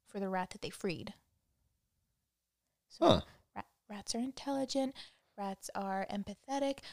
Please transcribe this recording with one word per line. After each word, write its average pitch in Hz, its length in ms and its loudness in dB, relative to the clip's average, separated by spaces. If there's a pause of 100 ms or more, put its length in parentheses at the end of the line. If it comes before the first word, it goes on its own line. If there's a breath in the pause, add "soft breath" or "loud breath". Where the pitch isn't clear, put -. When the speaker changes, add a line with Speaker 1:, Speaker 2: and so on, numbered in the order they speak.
Speaker 1:
for - 140 -8
the 196 80 0
rat 185 220 -2
that - 120 -16
they - 80 -4
freed. - 440 -4 (1700)
So - 180 4
Speaker 2:
Huh. 208 140 10 (360 soft breath)
Speaker 1:
ra-, 202 60 -6 (260)
rats 208 260 -8
are 226 40 -2
intelligent. 269 760 0 (460 loud breath)
Rats 196 340 -6
are 196 380 -2
empathetic. 269 680 -2 (120 loud breath)